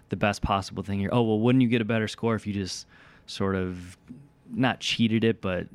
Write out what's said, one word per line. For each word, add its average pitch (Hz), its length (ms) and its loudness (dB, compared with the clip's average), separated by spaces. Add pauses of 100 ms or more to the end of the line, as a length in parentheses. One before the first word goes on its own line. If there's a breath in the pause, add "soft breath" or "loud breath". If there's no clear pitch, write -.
(100)
the - 60 -4
best 101 260 0
possible 98 400 -2
thing 98 180 -4
here? 98 120 -2
Oh, 120 100 4
well, 107 180 2
wouldn't 123 220 6
you 117 60 4
get 117 120 2
a 110 40 -2
better 110 240 0
score 113 260 -2
if 101 120 -4
you 104 60 -4
just 98 340 -6 (400 loud breath)
sort 95 300 -2
of 92 400 -6 (560)
not 123 280 0
cheated 113 440 2
it, 113 160 2
but 90 340 -4